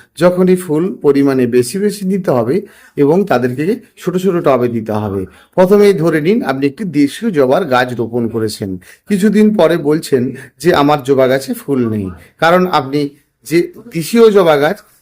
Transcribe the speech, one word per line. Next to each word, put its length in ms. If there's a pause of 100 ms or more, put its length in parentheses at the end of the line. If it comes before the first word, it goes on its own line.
(160)
যখনই 400
ফুল 280 (180)
পরিমাণে 460
বেশি 320
বেশি 260
দিতে 260
হবে 240 (420)
এবং 280
তাদেরকে 400 (320)
ছোট 200
ছোট 180 (100)
টবে 220
দিতে 260
হবে। 280 (320)
প্রথমেই 400
ধরে 280
নিন 220
আপনি 240
একটি 180
দেশীয় 460
জবার 340
গাছ 320
রোপণ 300
করেছেন, 420 (380)
কিছুদিন 480
পরে 220
বলছেন 460 (360)
যে 140
আমার 300
জবা 240
গাছে 260
ফুল 260 (100)
নেই, 180 (320)
কারণ 280
আপনি 320 (480)
যে 100 (360)
দেশীয় 380
জবা 260
গাছ 200 (240)